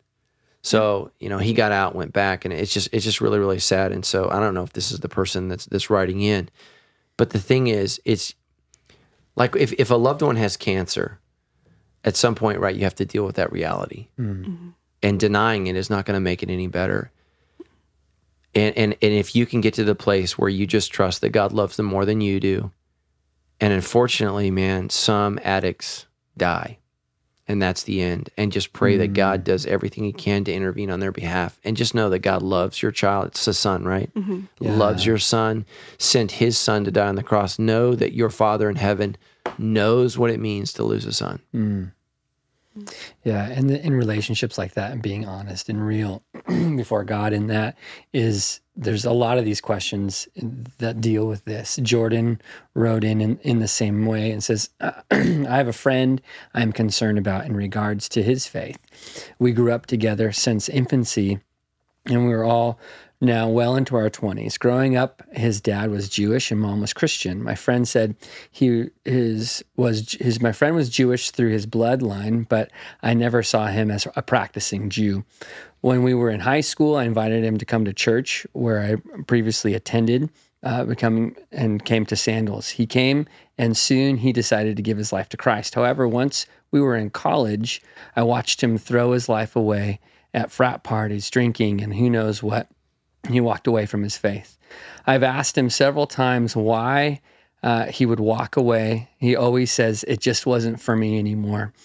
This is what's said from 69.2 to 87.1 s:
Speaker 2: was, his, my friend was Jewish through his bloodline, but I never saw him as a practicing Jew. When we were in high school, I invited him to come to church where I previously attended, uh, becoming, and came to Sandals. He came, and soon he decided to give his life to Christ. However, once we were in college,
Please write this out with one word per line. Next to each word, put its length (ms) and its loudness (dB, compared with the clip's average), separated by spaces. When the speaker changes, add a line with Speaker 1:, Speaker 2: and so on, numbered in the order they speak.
Speaker 2:
was, 420 0
his, 220 0
my 100 4
friend 240 -2
was 140 0
Jewish 420 0
through 200 0
his 140 -2
bloodline, 840 -2
but 220 0
I 120 0
never 300 2
saw 240 0
him 220 0
as 260 -2
a 60 -4
practicing 680 -2
Jew. 340 0
When 220 4
we 100 4
were 160 4
in 120 0
high 200 2
school, 340 2
I 100 0
invited 380 2
him 140 2
to 80 -4
come 200 0
to 80 -2
church 600 0
where 280 0
I 420 -4
previously 500 2
attended, 560 0
uh, 220 -2
becoming, 500 0
and 320 -2
came 220 0
to 100 -4
Sandals. 540 -2
He 160 -2
came, 400 2
and 180 2
soon 420 2
he 140 2
decided 460 0
to 60 -4
give 140 0
his 140 -4
life 180 -4
to 80 -10
Christ. 380 0
However, 320 2
once 380 0
we 80 4
were 160 4
in 140 -2
college, 720 0